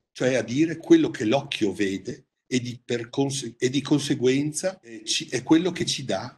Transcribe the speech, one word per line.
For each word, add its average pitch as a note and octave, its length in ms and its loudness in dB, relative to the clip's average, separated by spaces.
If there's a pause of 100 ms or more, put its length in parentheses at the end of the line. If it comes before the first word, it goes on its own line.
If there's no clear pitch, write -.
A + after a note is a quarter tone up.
(120)
cioè C3 220 0
a A#2 80 2
dire D3+ 360 0
quello D#3+ 320 6
che - 140 -6
l'occhio A2 480 0
vede F#2+ 560 -4 (180)
e B2+ 140 0
di, A#2+ 240 -10
per A#2+ 260 -6
conse-, C3+ 480 -4
e B2+ 120 0
di C#3 100 0
conseguenza, C#3+ 1000 0
eh, A2+ 240 -18
ci, - 240 -4
è B2 140 -4
quello E3+ 280 4
che F3 160 -4
ci - 180 -4
dà G#2+ 340 -4